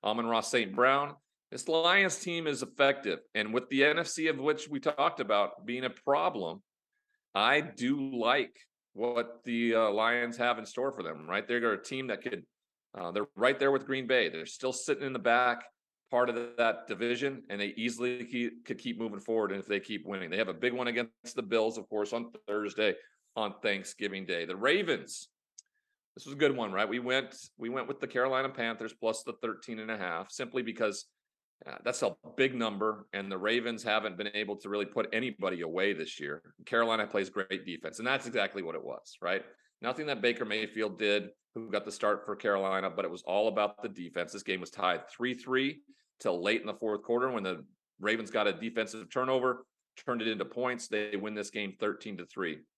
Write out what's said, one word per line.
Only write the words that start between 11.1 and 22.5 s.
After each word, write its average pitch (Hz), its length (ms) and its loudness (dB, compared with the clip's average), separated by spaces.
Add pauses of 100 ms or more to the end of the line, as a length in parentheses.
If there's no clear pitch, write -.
right? 98 180 -2
They're 117 260 2
a 98 100 -2
team 131 260 -6
that 104 140 -4
could, 101 220 -6 (520)
uh, 90 140 -4
they're 104 240 0
right 131 240 4
there 139 140 6
with 135 140 0
Green 131 200 -4
Bay. 123 220 4
They're 80 180 -6
still 131 260 -4
sitting 139 320 -2
in 131 80 -2
the 127 60 -4
back 120 460 4 (480)
part 123 160 6
of 120 300 -4
that 113 280 4
division, 120 640 0
and 101 100 -4
they 101 160 0
easily 120 480 -2
keep, 120 400 -4
could 113 140 -6
keep 117 220 -6
moving 104 200 -4
forward, 110 300 2
and 98 100 -4
if - 60 -12
they 101 140 0
keep 104 260 -8
winning. 95 240 -6
They 92 80 0
have 107 100 2
a 90 60 -4
big 123 180 0
one 123 160 0
against 120 460 -4
the 127 80 -2
Bills, 113 360 2
of 98 100 -12
course, 104 240 -2
on 117 180 -4 (160)
Thursday, 104 480 0 (420)